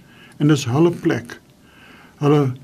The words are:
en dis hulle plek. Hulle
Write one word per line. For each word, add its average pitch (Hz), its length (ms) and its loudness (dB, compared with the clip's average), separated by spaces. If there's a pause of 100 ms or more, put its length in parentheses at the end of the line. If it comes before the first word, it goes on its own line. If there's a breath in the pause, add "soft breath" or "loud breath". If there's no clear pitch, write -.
(380 loud breath)
en 147 100 0
dis 151 180 2
hulle 151 260 2
plek. 160 480 -6 (800 soft breath)
Hulle 147 360 0 (100)